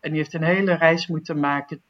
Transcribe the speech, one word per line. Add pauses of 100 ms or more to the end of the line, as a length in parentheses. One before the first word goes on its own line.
En
die
heeft
een
hele
reis
moeten
maken